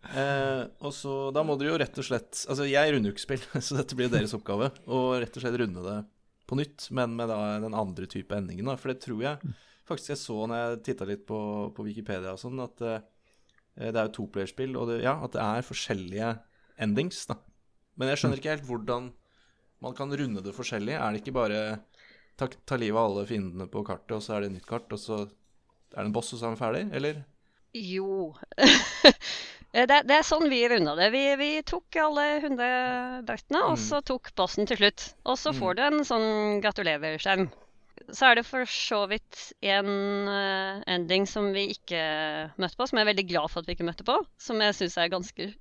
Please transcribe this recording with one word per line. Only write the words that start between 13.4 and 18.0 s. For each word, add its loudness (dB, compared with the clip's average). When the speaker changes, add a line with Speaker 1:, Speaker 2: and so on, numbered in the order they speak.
Speaker 1:
det -6
er 0
jo -16
toplayerspill, -6
og -2
det, -2
ja, 2
at -8
det 0
er -2
forskjellige -4
endings 0
da. -4
Men -2